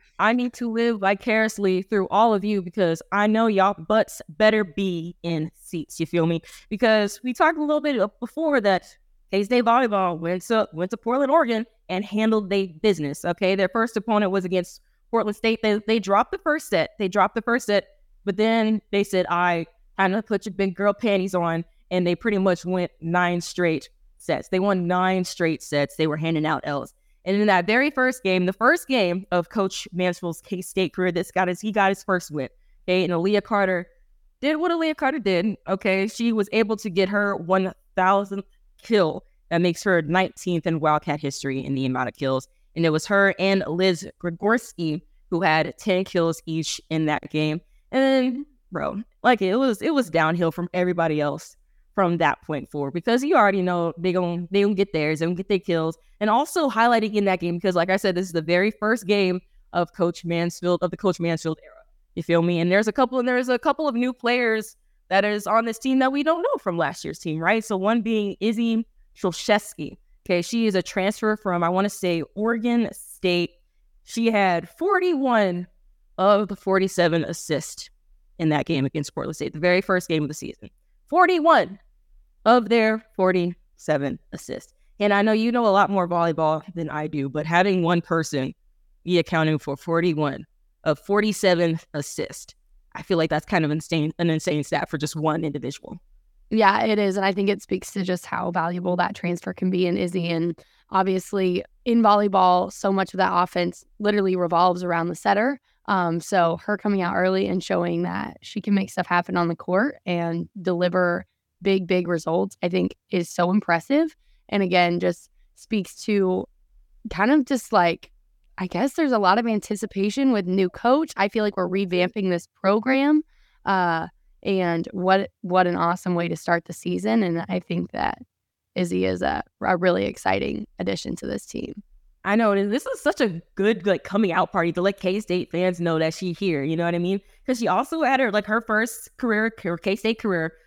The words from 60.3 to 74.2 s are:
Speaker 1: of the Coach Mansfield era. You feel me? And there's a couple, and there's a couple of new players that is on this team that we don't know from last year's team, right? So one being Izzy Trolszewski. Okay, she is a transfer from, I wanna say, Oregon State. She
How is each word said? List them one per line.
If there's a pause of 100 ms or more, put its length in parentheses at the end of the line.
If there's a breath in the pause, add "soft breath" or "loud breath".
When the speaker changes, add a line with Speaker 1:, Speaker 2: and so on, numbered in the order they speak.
Speaker 1:
of
the
Coach
Mansfield
era. (440)
You
feel
me?
And
there's
a
couple,
and
there's
a
couple
of
new
players (340)
that
is
on
this
team
that
we
don't
know
from
last
year's
team,
right?
So
one
being
Izzy (320)
Trolszewski. (280)
Okay,
she
is
a
transfer
from,
I
wanna
say, (120)
Oregon
State. (520)
She